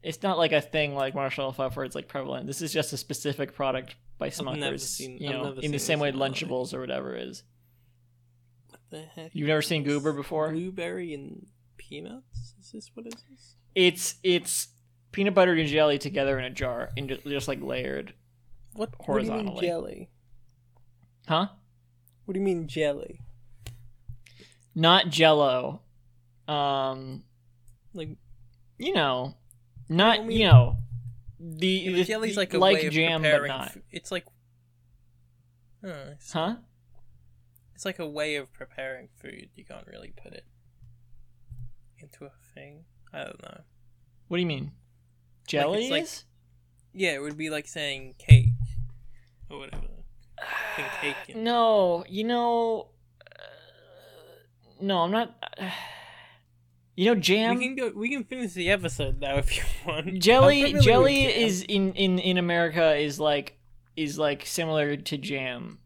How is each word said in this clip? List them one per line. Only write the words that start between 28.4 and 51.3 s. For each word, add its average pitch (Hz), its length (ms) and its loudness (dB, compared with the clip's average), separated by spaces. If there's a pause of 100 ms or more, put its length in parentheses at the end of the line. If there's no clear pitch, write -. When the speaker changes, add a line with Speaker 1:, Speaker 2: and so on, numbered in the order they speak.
Speaker 1:
you 320 160 -4
know, 135 420 0 (580)
not, 214 280 6
Speaker 2:
I - 20 -6
mean, 226 140 -2
Speaker 1:
you 220 80 4
know, 123 320 10 (600)
the, 165 300 -4
Speaker 2:
yeah, 190 240 0
but 180 60 2
Speaker 1:
the, 180 80 4
Speaker 2:
jelly's 220 300 -2
Speaker 1:
the, 208 60 0
Speaker 2:
like 185 120 -2
a - 40 2
Speaker 1:
like 190 180 8
Speaker 2:
way 160 120 0
of 151 60 -2
Speaker 1:
jam, 160 280 2
but 156 100 2
Speaker 2:
preparing 143 180 2
Speaker 1:
not. 131 180 -6
Speaker 2:
f-, - 100 -14 (140)
it's - 180 -14
like, 180 160 -8 (1600)
I 196 40 -12
don't 170 100 -10
know, 139 160 -14
it's - 180 -20
Speaker 1:
Huh? 175 240 -4 (1200)
Speaker 2:
it's - 80 -18
like 190 160 -8
a 165 80 -6
way 151 300 -4
of 135 160 -10
preparing 131 560 -12 (120)
food. - 320 -18
You - 120 -20
can't - 220 -18
really - 280 -18
put - 160 -18
it - 140 -20 (1500)
into - 280 -20
a 131 60 -20 (240)
thing. 143 300 -20 (260)
I 139 140 -10
don't - 180 -18
know. - 180 -20 (680)
Speaker 1:
What 170 80 -2
do 180 40 2
you 180 60 0
mean? 147 160 -6
Speaker 2:
Like, 143 80 -10 (720)
it's - 80 -12
Speaker 1:
Jelly 180 380 0
Speaker 2:
like, 311 140 0
Speaker 1:
is? - 200 -12 (720)
Speaker 2:
yeah, 190 180 0
it 139 100 -4
would 147 160 -8
be 156 120 -6
like 151 180 -6
saying 135 500 -8
cake - 360 10 (960)
or 143 100 -14
whatever. - 240 -10 (960)
Putting 139 140 -8 (100)
cake 143 200 -4
Speaker 1:
<sighs> - 140 -18